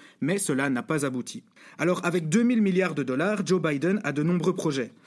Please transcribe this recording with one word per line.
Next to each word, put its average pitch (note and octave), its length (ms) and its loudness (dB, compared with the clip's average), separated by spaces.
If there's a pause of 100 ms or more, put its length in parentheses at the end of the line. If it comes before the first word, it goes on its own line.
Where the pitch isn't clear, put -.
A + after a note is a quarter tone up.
(220)
mais E3+ 160 0
cela C#3+ 320 0
n'a A#2+ 140 0
pas D3+ 200 -2
abouti. B2+ 400 -6 (360)
Alors, F3 260 0
avec E3+ 240 0
deux A3 140 4
mille A#3 180 2
milliards F#3 320 2
de D3 80 -2
dollars, E3 420 -2
Joe F3 160 2
Biden D#3+ 440 0
a D3 80 -2
de C#3+ 100 -2
nombreux F3 320 2
projets. C3+ 380 -2 (160)